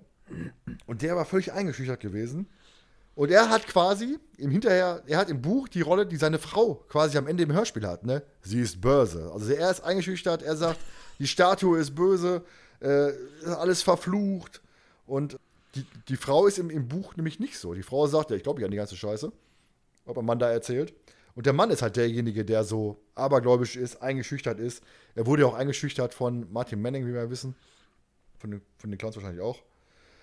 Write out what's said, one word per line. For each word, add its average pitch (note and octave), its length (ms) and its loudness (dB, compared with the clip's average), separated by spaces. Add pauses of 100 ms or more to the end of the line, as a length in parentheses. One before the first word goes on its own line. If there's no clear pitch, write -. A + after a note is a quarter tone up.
(880)
Und A2+ 160 -10
der E3+ 140 -2
war D#3+ 80 0
völlig - 280 -2
eingeschüchtert C3 480 -4
gewesen. A#2 460 -6 (720)
Und D3 140 2
er A3 200 8
hat A3 160 2
quasi G3+ 520 2 (200)
im C#3 120 -4
Hinterher, F#3 560 2
er D3+ 120 0
hat G3 100 2
im C#3 140 -4
Buch A#3+ 260 0
die F3 140 -2
Rolle, F#3 240 4
die E3+ 100 -6
seine D#3 220 2
Frau G3 380 0 (120)
quasi D3 300 2
am C3+ 80 0
Ende F3 160 0
im D3 100 2
Hörspiel D#3 340 0
hat, F2 200 -6
ne? C#3 160 0 (200)
„Sie G#2+ 180 -2
ist G2 200 -4
böse.“ F#2 520 4
Also G#2+ 200 -4
er E3 180 2
ist F3+ 120 -2
eingeschüchtert, F3 600 -2
er D#3 140 -2
sagt, D#3+ 220 -2 (400)
„Die C#3+ 80 -4
Statue F3+ 520 4
ist C#3 160 -2
böse, F3+ 500 2 (360)
äh, C#3+ 300 4
ist C#3+ 380 -10
alles E3+ 340 0
verflucht.“ F#3+ 800 -2 (440)
Und C#3 320 -4 (360)
die, C3+ 100 -10 (240)
die C3 80 -2
Frau D#3 300 4
ist G3 120 2
im, E3+ 120 -6
im C#3+ 180 -4
Buch E3+ 280 -8
nämlich D#3+ 240 -6
nicht C4+ 180 -8
so. F2 160 -10
Die F#2+ 80 -8
Frau C#3+ 240 0
sagt, D3+ 240 0
„Ja, G#2+ 60 0
ich - 80 -6
glaub C#3+ 160 -4
ja G2+ 60 -2
an F#2+ 40 -4
die G2+ 60 -4
ganze G2+ 200 -6
Scheiße“, A2 360 -6 (760)
was B2 100 -10
mein A#2+ 80 -4
Mann A#2 140 0
da A#2+ 120 2
erzählt. B2 440 -2 (400)
Und A#2+ 120 -8
der C#3 60 6
Mann G3 180 4
ist - 120 0
halt A2+ 140 0
derjenige, A#2 480 0
der A2 200 2
so G#2+ 360 -4 (160)
abergläubisch B2 600 4
ist, B2 260 -6
eingeschüchtert C3 580 -4
ist. A#2+ 220 -8 (340)
Er B2+ 100 0
wurde D3+ 160 6
ja B2+ 60 8
auch A#2 60 -2
eingeschüchtert C3+ 600 -4
von A#2+ 380 -4
Martin A2+ 280 -6
Manning, B2+ 260 -4
wie B2 60 -4
wir A#2+ 160 -6
wissen. B2+ 260 -10 (840)
Von G#2+ 140 -12
den, G2+ 100 -12 (160)
von G#2+ 120 -12
den G2 80 -8
Clowns A2 180 -8
wahrscheinlich F#2 260 -10
auch. B2 160 -6 (640)